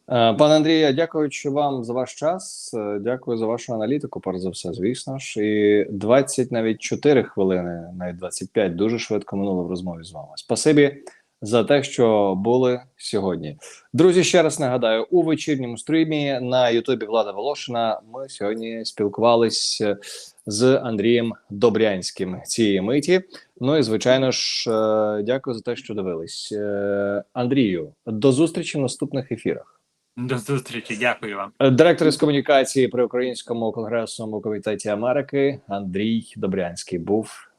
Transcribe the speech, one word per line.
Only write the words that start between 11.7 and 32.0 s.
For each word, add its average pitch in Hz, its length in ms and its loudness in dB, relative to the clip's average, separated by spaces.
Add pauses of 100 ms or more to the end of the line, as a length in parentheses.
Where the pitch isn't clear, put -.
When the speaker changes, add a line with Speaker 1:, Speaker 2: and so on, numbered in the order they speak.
Speaker 1:
що 107 540 2
були 123 440 2 (160)
сьогодні. 95 600 -4 (360)
Друзі, 175 300 6
ще 175 200 4
раз 156 160 0
нагадаю, 120 520 2
у 180 100 6
вечірньому 135 560 -2
стрімі 151 640 0
на 123 280 2
Ютубі 117 360 0
Влада 107 260 0
Волошина 117 680 -4 (140)
ми 135 160 -12
сьогодні 113 560 -6
спілкувались 113 960 0 (640)
з 120 320 2
Андрієм 117 560 0 (160)
Добрянським 101 960 0
цієї 101 360 0
миті. 147 400 0 (400)
Ну 139 160 2
і, 143 60 2
звичайно 123 480 2
ж, - 400 -4
е, 110 520 0
дякую 127 300 -4
за 110 80 -8
те, 120 140 -6
що - 180 -12
дивились. 82 580 -8
Е, 101 720 -2 (100)
Андрію, 120 600 0 (120)
до 113 260 2
зустрічі 160 460 0
в 143 40 -2
наступних 131 500 -4
ефірах. - 480 -6 (480)
Speaker 2:
До 127 100 -2
зустрічі, 117 640 -6
дякую 110 380 -2
вам. 98 220 -8
Speaker 1:
Е, 135 100 4
директор 156 380 6